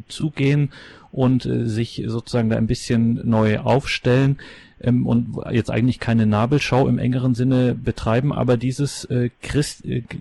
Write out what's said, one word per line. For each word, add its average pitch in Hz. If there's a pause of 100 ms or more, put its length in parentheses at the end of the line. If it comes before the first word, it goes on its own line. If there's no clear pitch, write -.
zugehen 143 (420)
und, 127
äh, 120
sich 113
sozusagen 113
da 110
ein 113
bisschen 117
neu 110
aufstellen, 131 (420)
ähm, 123
und 117 (140)
jetzt 113
eigentlich 120
keine 113
Nabelschau 123
im 123
engeren 127
Sinne 127
betreiben, 117
aber 120
dieses, 131
äh, 123 (100)
Christ-, -
äh, 123
g-, -